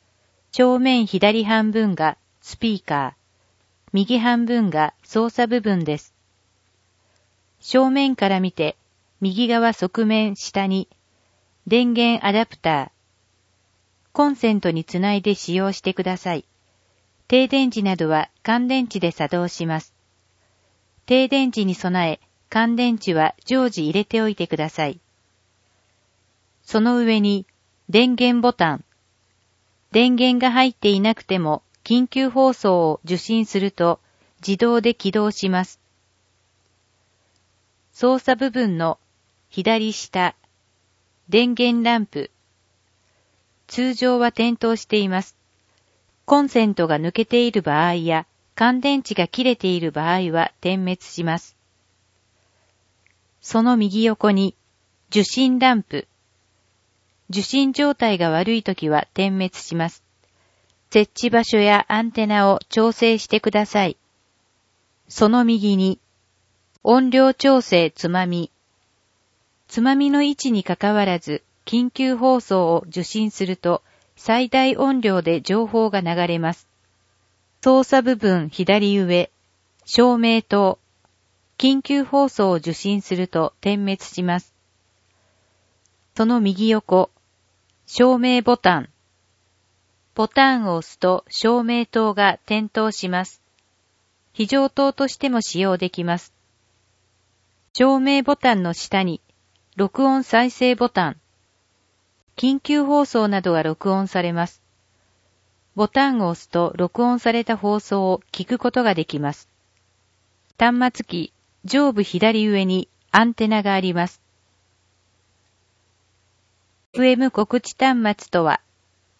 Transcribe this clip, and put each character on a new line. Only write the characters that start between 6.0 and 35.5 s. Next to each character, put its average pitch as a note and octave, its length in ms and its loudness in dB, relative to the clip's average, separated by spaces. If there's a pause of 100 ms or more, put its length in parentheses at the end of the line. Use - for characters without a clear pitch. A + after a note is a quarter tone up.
正 C4 300 0
面 C4+ 260 0
か - 140 0
ら F#3+ 100 0
見 F#3 100 -2
て、 - 280 -4 (420)
右 G3 280 -2
側 A#3 260 2
側 G#3+ 320 -4
面 G#3+ 280 0
下 - 320 -6
に、 F#3+ 220 -4 (800)
電 A#3+ 260 2
源 A#3 340 0
ア G3+ 60 0
ダ A3 140 0
プ - 100 -16
タ - 140 -4
ー、 C#3 200 -2 (1200)
コ D4 140 2
ン C#4+ 60 0
セ A3 200 0
ン G3 80 -2
ト F3 80 0
に D#3+ 140 -4
つ - 140 -8
な G3+ 140 0
い G3+ 80 -2
で G3+ 140 0
使 F3 220 -6
用 G3 160 -2
し - 100 -16
て G#3+ 100 -4
く F3+ 120 -6
だ F#3 120 -4
さ F3 200 -6
い。 - 100 -10 (840)
停 B3+ 200 4
電 C4+ 220 0
時 A3 120 -4
な F#3+ 140 0
ど E3 120 -2
は D#3 220 -2 (120)
乾 A#3+ 240 -2
電 C4 180 -2
池 G#3+ 140 -8
で E3+ 120 -2
作 D#3+ 260 -4
動 F3 100 -2
し E3+ 200 -8
ま D#3+ 140 -4
す。 - 120 -16 (1120)
停 B3+ 240 2
電 C4+ 220 0
時 G#3 160 -4
に F3+ 80 -2
備 F3+ 380 -2
え、 - 80 -10 (280)
乾 A#3 280 0
電 A#3+ 180 0
池 G3 180 -4
は D#3 220 0 (100)
常 B3+ 240 0
時 E3+ 160 -6
入 D3+ 80 -2
れ G3+ 140 -2
て A3 160 -2
お A3 80 -2
い G3+ 60 -6
て F3 100 -6
く D#3+ 100 -6
だ D#3 140 -4
さ D#3 160 -4
い。 D3 140 -8 (1600)
そ - 180 -2
の A#3+ 160 2
上 A3+ 240 2
に、 G3+ 260 0 (440)
電 B3 280 4
源 B3 220 2
ボ A#3+ 140 2
タ D#3 220 0
ン。 D#3 80 -14 (1080)
電 B3 240 2
源 B3 240 2
が B3 120 2
入 B3+ 200 2
っ - 20 -4
て - 160 -2
い G3 140 2
な A3 120 2
く - 60 -12
て F#3 180 -4
も、 D3+ 240 -2 (220)
緊 B3 220 2
急 C4 240 -2
放 C4 220 2
送 F3 380 2
を - 120 -4
受 F3 140 -4
信 A3 280 -2
す G#3 140 -4
る G3 140 -2
と、 E3+ 260 0 (420)
自 G3 160 -4
動 A#3 240 2
で A#3 140 0
起 - 160 -6
動 G#3 220 0
し - 160 -6
ま F#3 160 -2